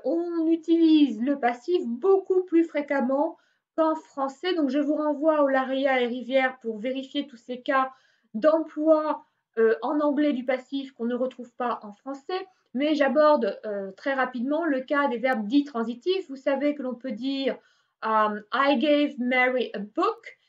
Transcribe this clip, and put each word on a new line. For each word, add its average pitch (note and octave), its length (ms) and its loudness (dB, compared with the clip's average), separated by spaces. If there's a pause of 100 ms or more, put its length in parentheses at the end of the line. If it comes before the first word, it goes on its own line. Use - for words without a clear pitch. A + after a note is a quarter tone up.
on E4+ 420 -2
utilise D#4+ 760 4
le C#4 180 0
passif B3 480 -2
beaucoup F#4 580 2
plus E4 200 2
fréquemment C#4+ 720 -2 (400)
qu'en D#4+ 180 2
français. C#4+ 600 -6
Donc, D4 160 0
je C#4 80 0
vous D4 180 0
renvoie D4+ 460 2
au C#4 60 4
Laria C4 520 0
et A#3+ 60 0
Rivière B3+ 560 -2
pour A3+ 160 -6
vérifier C4+ 480 -6
tous - 100 -20
ces B3 240 -12
cas C4 320 0 (400)
d'emploi, D#4 920 2 (340)
euh, A3+ 220 4
en D4 200 -2
anglais D4 340 0
du B3+ 100 -6
passif C4+ 480 -6
qu'on A#3 140 -8
ne B3 80 -4
retrouve B3 400 -6
pas - 280 -6
en G#3 100 -18
français. D#4+ 540 -10 (280)
Mais D4 200 0
j'aborde, C#4+ 680 2
euh, G3+ 280 -6
très C#4 200 -6
rapidement C4+ 540 -2
le C4 160 0
cas C#4+ 260 0
des A#3+ 80 -4
verbes A3 300 -2
dits C#4+ 180 2
transitifs. A#3+ 640 -4
Vous C4+ 80 -12
savez C#4+ 380 0
que C#4 80 -10
l'on B3 120 -6
peut A#3+ 180 -10
dire, C4 440 -4 (480)
euh, « G#3+ 360 0 (120)
I C#4 260 2
gave D4 400 2
Mary B3+ 540 0
a A3+ 60 -8
book ». E4 600 -4 (100)